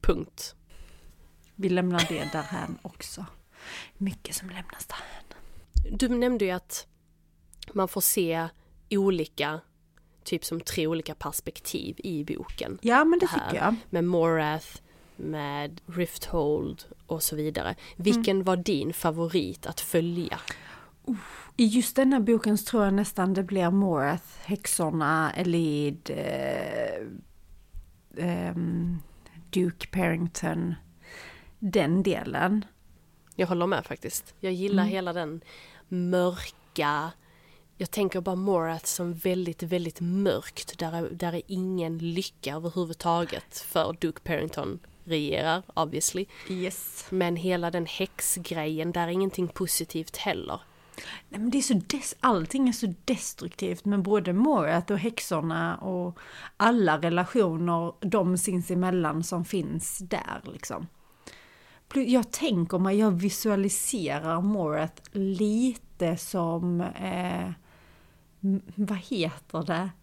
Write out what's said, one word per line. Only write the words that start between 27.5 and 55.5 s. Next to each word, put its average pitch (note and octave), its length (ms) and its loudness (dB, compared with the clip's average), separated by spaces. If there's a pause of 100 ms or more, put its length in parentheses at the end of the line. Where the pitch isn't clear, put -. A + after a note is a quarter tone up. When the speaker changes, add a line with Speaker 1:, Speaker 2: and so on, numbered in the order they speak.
Speaker 2:
ehm, F3 800 -2 (520)
Duke F3 360 0
Parrington, E3+ 880 0 (840)
den F3+ 440 2
delen. F#3 600 0 (720)
Speaker 1:
Jag F#3 100 2
håller F3 200 0
med F#3 200 0
faktiskt. - 540 -10
Jag F#3+ 120 -2
gillar F#3+ 300 2
Speaker 2:
Mm. G#3 120 2
Speaker 1:
hela F#3 180 -2
den E3 280 -4 (480)
mörka, F3+ 1200 0 (680)
jag F3 140 -6
tänker F#3+ 300 0
bara F3+ 160 -2
Morath E3+ 480 0
som F3 300 -2
väldigt, F3+ 480 -2
väldigt E3+ 380 -2
mörkt. F3 800 0
Där E3 140 -4
är, E3+ 180 -4
där E3+ 220 -4
är E3+ 140 -4
ingen F#3 520 -2
lycka E3+ 560 -4
överhuvudtaget E3+ 1040 -2
för - 420 0
Duke D#3+ 240 -2
Parrington D#3+ 540 -2 (260)
regerar, D#3 580 0 (120)
obviously. E3 520 -2 (220)
Speaker 2:
Yes. F#3 600 -6
Speaker 1:
Men F3 260 2
hela F3 340 0
den F3 160 -2
häxgrejen, E3 1080 -4
där F3 100 0
är E3+ 100 0
ingenting F#3 360 0
positivt - 680 -4
heller. - 440 -4 (680)
Speaker 2:
Nej, - 120 -8
men A#3 100 0
det C4+ 80 2
är C4+ 40 2
så C4+ 120 2
des-, - 460 -2
allting B3+ 480 2
är A#3+ 40 2
så G#3+ 220 0 (100)
destruktivt - 800 -4
med G3+ 180 2
både F#3 300 2
Morath F3+ 600 4
och G3+ 60 2
häxorna E3 800 -2